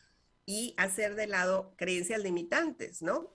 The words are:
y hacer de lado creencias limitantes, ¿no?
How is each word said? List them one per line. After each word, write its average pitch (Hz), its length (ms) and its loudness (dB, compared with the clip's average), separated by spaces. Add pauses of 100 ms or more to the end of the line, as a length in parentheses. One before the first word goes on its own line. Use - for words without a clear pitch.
(440)
y 220 340 -4
hacer 202 360 2
de 214 140 -2
lado 190 500 2
creencias 180 440 0
limitantes, 196 800 0
¿no? 247 320 0